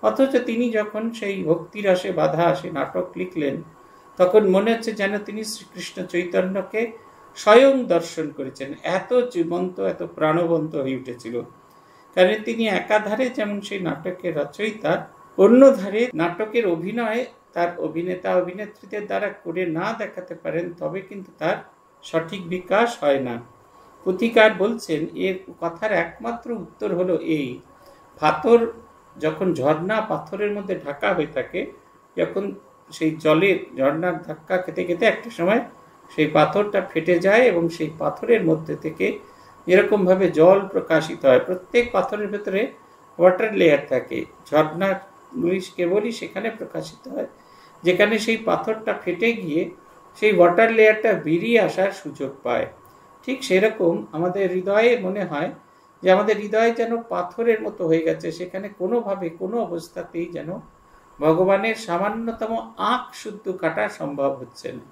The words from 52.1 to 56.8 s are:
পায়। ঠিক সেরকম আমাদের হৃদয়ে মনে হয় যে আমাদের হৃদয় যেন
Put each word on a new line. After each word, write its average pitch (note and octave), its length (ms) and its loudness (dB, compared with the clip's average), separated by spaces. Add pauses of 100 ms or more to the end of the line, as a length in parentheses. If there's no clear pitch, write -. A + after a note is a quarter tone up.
পায়। A#2+ 240 -2 (560)
ঠিক C4 200 -6
সেরকম F#3+ 680 2
আমাদের F3+ 400 -2
হৃদয়ে G3+ 480 2
মনে F#3+ 240 -4
হয় D3+ 280 -4 (500)
যে F#3 100 4
আমাদের G#3 260 4
হৃদয় G#3+ 340 0
যেন A#3 300 -2